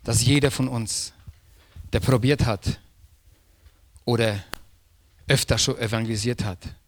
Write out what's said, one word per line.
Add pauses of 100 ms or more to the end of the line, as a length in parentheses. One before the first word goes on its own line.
dass
jeder
von
uns, (800)
der
probiert
hat (1300)
oder (840)
öfter
schon
evangelisiert
hat (300)